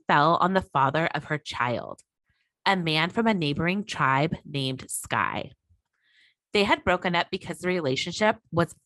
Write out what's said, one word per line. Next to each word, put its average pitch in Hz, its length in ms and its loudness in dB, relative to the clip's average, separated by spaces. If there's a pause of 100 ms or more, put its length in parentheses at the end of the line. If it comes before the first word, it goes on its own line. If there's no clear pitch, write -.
fell 160 300 4
on 180 160 2
the 190 80 2
father 143 460 0
of - 180 -6
her 151 120 -4
child, - 600 -6 (680)
a 190 120 2
man 160 320 0
from 226 180 0
a 220 60 4
neighboring 165 500 0
tribe 143 500 0 (120)
named 135 440 -6
Sky. - 600 -4 (1000)
They 208 100 4
had 285 220 2
broken 180 320 2
up 170 120 0
because - 300 -8
the 175 80 -6
relationship 180 720 0 (160)
was 170 200 2 (120)